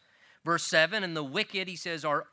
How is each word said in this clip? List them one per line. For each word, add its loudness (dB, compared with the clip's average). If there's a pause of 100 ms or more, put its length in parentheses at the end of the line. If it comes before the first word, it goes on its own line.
(440)
Verse 2
seven, 4
"And -4
the -2
wicked," -4
he -10
says, -6
"are 0